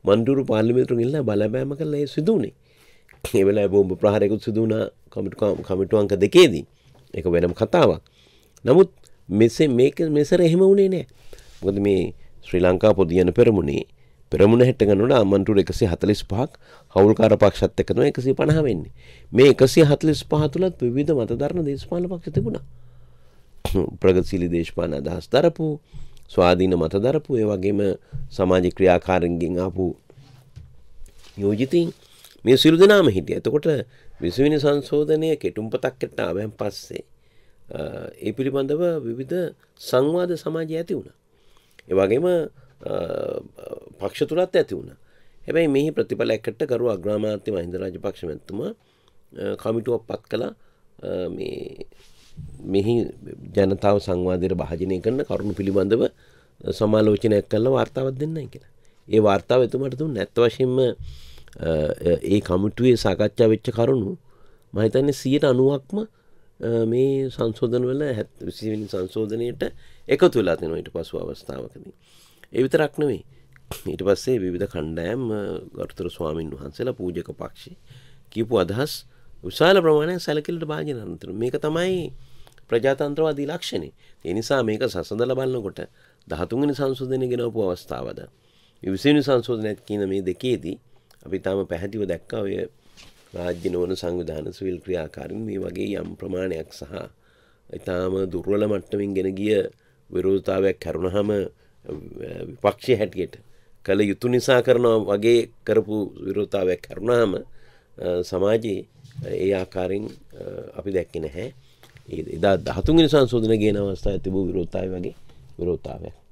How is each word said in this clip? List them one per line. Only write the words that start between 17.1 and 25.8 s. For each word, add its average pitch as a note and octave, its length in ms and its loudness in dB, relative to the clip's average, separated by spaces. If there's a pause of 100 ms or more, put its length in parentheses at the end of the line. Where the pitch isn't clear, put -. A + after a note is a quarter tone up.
පක්ෂත් - 460 4
එක්ක - 80 -4
තමයි C#3 200 2
එකසිය C3 220 -2
පනහ D3+ 300 2
වෙන්නේ. G2+ 280 -4 (400)
මේ C3+ 180 8
එකසිය C3 340 6
හතලිස් D3 400 4
පහ D3+ 280 0
තුලත් F3+ 280 -2
විවිධ C3+ 320 0
මතධර්ම C#3+ 540 -2
දේශපාලන F3 420 -6
පක්ෂ E3+ 280 -10
තිබුණා. G3+ 280 -2 (1400)
ප්‍රගතිශීලී F2+ 520 2
දේශපාලන E2+ 420 -2
අදහස් D#2 380 -6
දරපු, D#3 360 2 (640)